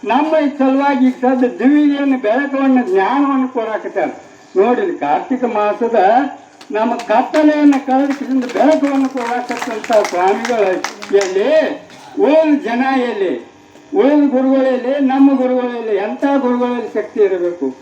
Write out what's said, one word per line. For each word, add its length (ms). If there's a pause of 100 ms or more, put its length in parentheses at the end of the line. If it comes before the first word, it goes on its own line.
ನಮ್ಮ 320
ಈ 220
ಸಲುವಾಗಿ 480
ಈ 40
ಸದ್ದ 340
ದಿವಿಯನ್ನು 720
ಬೆಳಕನ್ನು 640 (100)
ಜ್ಞಾನವನ್ನು 560
ಕೊಡಾಕತ್ತಾರೆ. 640 (420)
ನೋಡಿ 260
ಇಲ್ಲಿ 160
ಕಾರ್ತಿಕ 460
ಮಾಸದ 540 (720)
ನಮ್ಮ 240
ಕತ್ತಲೆಯನ್ನು 920
ಕಳೆದು 320
ಕಿಸಿಂದ 260
ಬೆಳಕನ್ನು 640
ಕೊಡಾಕತ್ತಂತ 960
ಸ್ವಾಮಿಗಳು 640 (460)
ಎಲ್ಲಿ 340 (720)
ಉಳಿದ 420
ಜನ 200 (160)
ಎಲ್ಲಿ, 340 (600)
ಉಳಿದ 340
ಗುರುಗಳಲ್ಲಿ 720
ನಮ್ಮ 360
ಗುರುಗಳಲ್ಲಿ 600
ಎಂಥ 280 (140)
ಗುರುಗಳಲ್ಲಿ 560
ಶಕ್ತಿ 260
ಇರಬೇಕು? 600